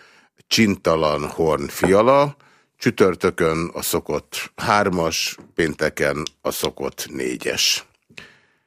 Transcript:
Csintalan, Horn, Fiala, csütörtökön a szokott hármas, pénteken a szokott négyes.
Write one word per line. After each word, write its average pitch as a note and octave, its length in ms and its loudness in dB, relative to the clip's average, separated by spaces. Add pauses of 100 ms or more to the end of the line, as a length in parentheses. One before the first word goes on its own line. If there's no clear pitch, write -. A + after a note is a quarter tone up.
(460)
Csintalan, D#2+ 840 2
Horn, D2 380 0
Fiala, B2+ 680 2 (420)
csütörtökön E2+ 960 2
a D2+ 80 -8
szokott - 760 -6
hármas, F2+ 800 0 (180)
pénteken D2+ 680 -2 (180)
a - 100 -6
szokott - 600 -6
négyes. B1+ 760 -4 (800)